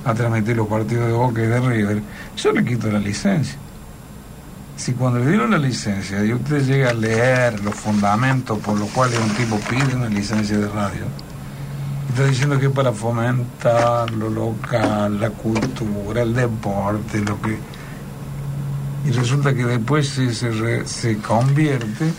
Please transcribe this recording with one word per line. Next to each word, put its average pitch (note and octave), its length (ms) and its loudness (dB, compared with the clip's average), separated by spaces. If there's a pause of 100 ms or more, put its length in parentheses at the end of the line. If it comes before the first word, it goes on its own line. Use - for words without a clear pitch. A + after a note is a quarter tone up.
a A#2+ 120 0
transmitir A#2 420 2
los G#2+ 100 2
partidos A2 400 0
de A2+ 60 2
Boca A#2 280 2
y A2+ 40 2
de A#2 140 2
River, G#2+ 420 2 (340)
yo - 160 2
le G#2+ 140 4
quito A2 260 0
la G#2 80 2
licencia. G2+ 580 0 (1160)
Si - 180 -4
cuando B2 260 2
le B2 80 2
dieron A3 240 4
la F3+ 80 4
licencia G2+ 680 -2
y A2 80 2
usted C3+ 320 0
llega C3+ 240 4
a A#2+ 40 2
leer A#2 680 2
los G2+ 160 -4
fundamentos A2 840 2
por G#2 220 0
los G#2 100 -2
cuales B2 300 2
un A2 160 2
tipo A2 240 0 (100)
pide C3 260 2
una A#2+ 140 -2
licencia G#2 480 0
de G#2 100 2
radio, G2+ 380 -4 (1040)
está C3 160 2
diciendo C3+ 340 2
que C#3 60 2
es C3+ 60 4
para C3+ 200 2
fomentar A#2 1200 2
lo A2 200 -2
local, G#2+ 880 0
la G#2 100 0
cultura, G#2+ 960 -2
el A#2 100 2
deporte, G#2+ 880 0
lo G2+ 180 -2
que, A2 200 -2 (1500)
y C#3+ 60 2
resulta C3 420 2
que A#2+ 100 0
después B2 460 2
se, B2+ 240 0
se A#2 160 -2
re-, A2+ 380 0
se A2+ 300 -2
convierte. C3 1000 2